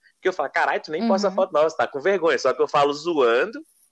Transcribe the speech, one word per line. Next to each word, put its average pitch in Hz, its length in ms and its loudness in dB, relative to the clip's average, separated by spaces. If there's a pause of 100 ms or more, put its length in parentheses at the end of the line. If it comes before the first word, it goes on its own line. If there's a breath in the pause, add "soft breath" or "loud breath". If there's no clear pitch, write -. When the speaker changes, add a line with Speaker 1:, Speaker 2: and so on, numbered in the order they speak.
(160 soft breath)
Speaker 1:
Porque - 140 -6
eu 180 40 -2
falo, 139 180 -6
"Caralho, 151 300 0
tu 160 100 -14
nem 165 120 -4
posta 202 260 2
Speaker 2:
Uhum. 190 60 -4
Speaker 1:
foto 190 180 0
nossa", 156 240 2
tá 117 100 0
com 139 140 -10
vergonha. 165 380 2
Só 127 140 0
que 151 80 -4
eu 143 60 4
falo 143 260 2
zoando, 151 680 0 (300)